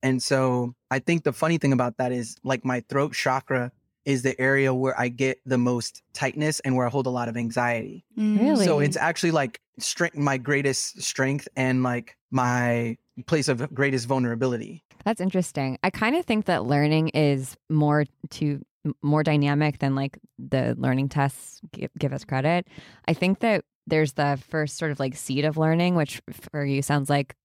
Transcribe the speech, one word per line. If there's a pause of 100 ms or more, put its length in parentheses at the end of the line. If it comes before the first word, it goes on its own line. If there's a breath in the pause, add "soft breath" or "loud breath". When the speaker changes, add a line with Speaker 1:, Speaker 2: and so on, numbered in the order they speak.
Speaker 1:
And
so (160)
I
think
the
funny
thing
about
that
is,
like,
my
throat
chakra (340)
is
the
area
where
I
get
the
most (100)
tightness
and
where
I
hold
a
lot
of
anxiety. (140)
Speaker 2:
Mm.
Speaker 3:
Really?
Speaker 1:
So
it's
actually,
like, (200)
stre-,
my
greatest
strength (100)
and,
like, (160)
my (300)
place
of
greatest
vulnerability. (220)
Speaker 3:
That's
interesting.
I
kinda
think
that
learning
is (140)
more (260)
to, (200)
m-,
more
dynamic
than,
like, (180)
the
learning
tests (120)
gi-, (100)
give
us
credit. (400 loud breath)
I
think
that (220)
there's
the (120)
first
sort
of,
like,
seed
of
learning,
which
f-, (100)
for
you
sounds
like